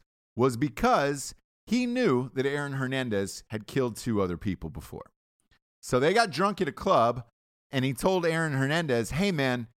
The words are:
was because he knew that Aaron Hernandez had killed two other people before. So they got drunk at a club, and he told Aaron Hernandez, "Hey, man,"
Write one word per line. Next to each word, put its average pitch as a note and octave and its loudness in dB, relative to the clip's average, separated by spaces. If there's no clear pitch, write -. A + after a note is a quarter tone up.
was A#2+ 2
because C#3+ 0
he B3 0
knew G3 0
that C3 0
Aaron C#3+ -4
Hernandez B2+ -2
had A2 -8
killed B2 -2
two G#2+ 0
other F2+ -2
people E2+ -6
before. - -14
So B2+ 0
they D#3+ 4
got A3+ 4
drunk F#3+ 0
at D3+ 0
a B2+ -4
club, B2 2
and C3 0
he C#3 0
told F#3 0
Aaron D#3+ 0
Hernandez, C3+ 0
"Hey, F#3+ 0
man," B2+ 0